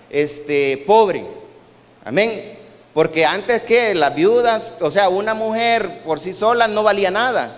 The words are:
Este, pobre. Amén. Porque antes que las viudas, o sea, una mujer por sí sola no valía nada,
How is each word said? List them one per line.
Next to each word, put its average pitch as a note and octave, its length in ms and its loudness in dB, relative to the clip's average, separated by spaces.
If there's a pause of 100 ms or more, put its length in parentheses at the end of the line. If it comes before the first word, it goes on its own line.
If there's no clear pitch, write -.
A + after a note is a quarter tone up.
Este, C#3+ 800 -2
pobre. F#3+ 360 4 (800)
Amén. G3 540 -2 (420)
Porque D#3+ 260 2
antes G3+ 360 0
que A3+ 340 2
las C#3+ 180 2
viudas, A3 680 2
o D#3 100 0
sea, G3 160 2
una G#3 260 0
mujer A3 680 -2
por G3+ 160 -4
sí F#3 140 -10
sola A3+ 340 2
no G#3+ 160 -2
valía G3+ 260 2
nada, G3+ 480 0